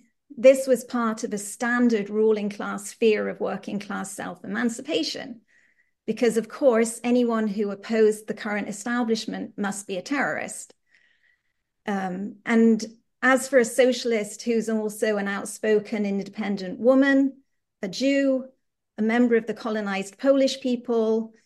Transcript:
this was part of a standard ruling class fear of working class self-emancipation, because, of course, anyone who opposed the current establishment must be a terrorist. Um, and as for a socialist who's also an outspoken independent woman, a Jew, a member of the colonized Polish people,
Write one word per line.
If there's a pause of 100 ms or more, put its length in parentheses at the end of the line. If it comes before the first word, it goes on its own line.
(360)
this
was
part
of
a
standard
ruling
class
fear
of
working
class
self-emancipation, (680)
because,
of
course,
anyone
who
opposed
the
current
establishment
must
be
a
terrorist. (1120)
Um, (100)
and (380)
as
for
a
socialist
who's
also
an
outspoken
independent
woman, (420)
a
Jew, (520)
a
member
of
the
colonized
Polish
people, (120)